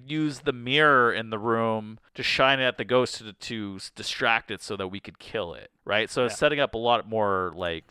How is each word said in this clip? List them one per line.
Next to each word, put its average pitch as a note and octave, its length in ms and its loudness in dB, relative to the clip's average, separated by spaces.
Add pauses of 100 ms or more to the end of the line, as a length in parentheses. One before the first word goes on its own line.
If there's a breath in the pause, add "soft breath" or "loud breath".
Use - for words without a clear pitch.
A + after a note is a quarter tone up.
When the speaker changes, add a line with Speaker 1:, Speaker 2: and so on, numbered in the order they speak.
Speaker 1:
use D3 340 -2
the D3 120 -2
mirror B2+ 640 4
in A2+ 160 -4
the A2 100 -4
room A2 580 0 (180)
to C#3 60 -8
shine C3+ 380 4
it C3 60 2
at B2 120 0
the B2+ 60 -6
ghost B2 360 2
to, A2 120 -14
to G2+ 460 -8
s-, - 140 -14
distract A2+ 600 -2
it F#2+ 100 -8
so - 140 -8
that F#2+ 140 -6
we G2 100 -10
could F2 200 -18
kill F#2 340 -8
it," - 180 -18 (140)
right? G#2 240 0
So B2+ 160 0
it's A2 80 -2
Speaker 2:
Yeah. G2 40 -10
Speaker 1:
setting D3+ 220 2
up C3+ 160 0
a - 40 -4
lot A#2 280 2
more, G2 480 0
like, E2+ 360 -6